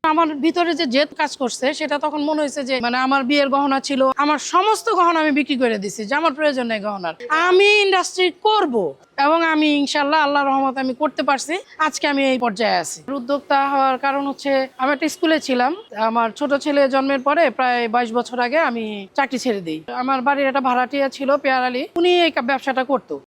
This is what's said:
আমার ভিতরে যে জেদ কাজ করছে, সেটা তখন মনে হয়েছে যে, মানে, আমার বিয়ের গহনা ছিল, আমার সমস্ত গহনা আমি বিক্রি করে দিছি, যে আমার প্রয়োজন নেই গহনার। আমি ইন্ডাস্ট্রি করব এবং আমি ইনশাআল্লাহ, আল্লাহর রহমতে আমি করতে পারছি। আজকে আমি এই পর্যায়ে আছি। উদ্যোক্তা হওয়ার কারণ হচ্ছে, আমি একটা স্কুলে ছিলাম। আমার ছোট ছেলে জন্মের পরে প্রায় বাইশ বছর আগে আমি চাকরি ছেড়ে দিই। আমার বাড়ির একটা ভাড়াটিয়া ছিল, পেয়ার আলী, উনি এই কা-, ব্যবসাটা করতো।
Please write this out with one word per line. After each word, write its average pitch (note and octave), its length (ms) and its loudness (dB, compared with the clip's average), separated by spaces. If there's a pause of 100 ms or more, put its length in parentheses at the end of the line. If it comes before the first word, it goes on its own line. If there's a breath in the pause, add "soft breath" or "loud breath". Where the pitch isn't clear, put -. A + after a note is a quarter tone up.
আমার D#4+ 180 2
ভিতরে E4 460 0
যে D#4+ 120 -2
জেদ C4+ 220 0 (100)
কাজ D4+ 200 -4
করছে, C4 360 -2
সেটা D4 260 -4
তখন D4+ 240 -2
মনে D4+ 180 -2
হয়েছে C#4+ 220 -4
যে, B3+ 180 -2
মানে, A#3+ 160 -2
আমার C4 260 0
বিয়ের C#4 260 2
গহনা C#4 300 0
ছিল, C4 380 0
আমার D4 220 0
সমস্ত G4+ 500 0
গহনা E4+ 300 2
আমি D#4 120 2
বিক্রি C#4 240 0
করে A#3 220 0
দিছি, G3+ 280 -8
যে B3 100 -2
আমার D#4 180 0
প্রয়োজন C4+ 340 -2
নেই A3+ 120 -4
গহনার। F#3+ 340 -6 (160)
আমি F4+ 360 4
ইন্ডাস্ট্রি G4 640 2 (100)
করব C#4 520 2 (240)
এবং D#4 260 4
আমি D#4 240 2
ইনশাআল্লাহ, D4 520 2
আল্লাহর C#4+ 280 2
রহমতে C4+ 320 0
আমি C4 140 -2
করতে D4+ 300 -2
পারছি। C#4+ 340 -2 (220 loud breath)
আজকে D#4 280 -2
আমি C#4 180 2
এই C4 140 2
পর্যায়ে G#3+ 360 0
আছি। E3+ 360 -6
উদ্যোক্তা C#4 580 0
হওয়ার C4+ 280 2
কারণ C#4 300 -2
হচ্ছে, C4+ 400 -2 (100)
আমি C4 140 0
একটা D4 180 0
স্কুলে D#4+ 300 0
ছিলাম। C4 360 0 (220)
আমার A3+ 380 0
ছোট C#4+ 180 -2
ছেলে C#4+ 360 2
জন্মের C4+ 300 0
পরে D4 300 2
প্রায় A#3+ 380 0
বাইশ A3+ 260 0
বছর A#3+ 260 -2
আগে B3 180 0
আমি A3 580 -2
চাকরি C4 240 -2
ছেড়ে G#3 220 -2
দিই। D#3+ 260 -8
আমার C4 340 -2
বাড়ির C#4 260 0
একটা C4+ 140 0
ভাড়াটিয়া B3+ 480 0
ছিল, C#4 280 -2
পেয়ার C4 260 0
আলী, B3+ 320 -4
উনি F4 260 4
এই E4 100 4
কা-, C#4 120 -2
ব্যবসাটা C4 400 -2
করতো। A3 360 -4 (160)